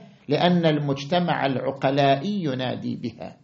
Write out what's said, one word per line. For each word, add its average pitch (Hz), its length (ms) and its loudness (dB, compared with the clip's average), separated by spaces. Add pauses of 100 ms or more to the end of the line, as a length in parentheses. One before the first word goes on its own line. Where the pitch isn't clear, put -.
(280)
لأن 170 380 2
المجتمع 147 800 0
العقلاء 135 800 2
ينادي 127 720 -4
بها. - 480 -10